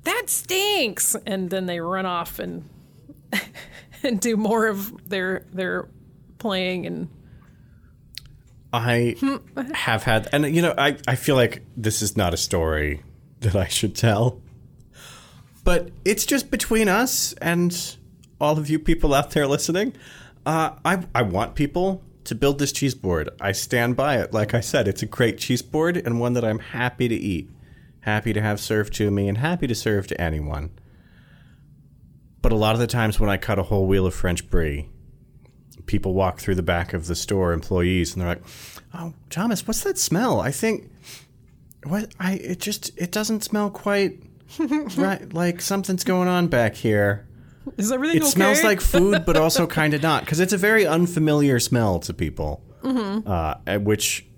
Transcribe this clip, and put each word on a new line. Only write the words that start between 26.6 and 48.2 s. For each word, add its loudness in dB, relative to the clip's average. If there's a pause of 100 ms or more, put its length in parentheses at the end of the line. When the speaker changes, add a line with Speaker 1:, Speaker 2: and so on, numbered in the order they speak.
Speaker 2:
to 0
eat, -4 (520)
happy -2
to 0
have -2
served 0
to 2
me, 2
and 0
happy -2
to 0
serve 0
to -6
anyone. -4 (1700)
But 4
a 4
lot 4
of 0
the 2
times 2
when 4
I 2
cut 0
a 0
whole 2
wheel 4
of 0
French -2
brie, 0 (960)
people 0
walk 2
through 0
the 0
back -2
of -6
the -2
store, 0
employees, 0
and -6
they're -2
like, -6 (500)
"Oh, -10 (160)
Thomas, -2
what's -4
that -2
smell? 2
I -2
think, -2 (920)
what, -4
I, -2
it -6
just, -8
it -6
doesn't -2
smell 0
quite 0 (380)
Speaker 1:
<laughs> - (380)
Speaker 2:
right. -2
Like, -2
something's -2
going 2
on 2
back 2
here." 2 (520)
Speaker 1:
Is -2
everything 2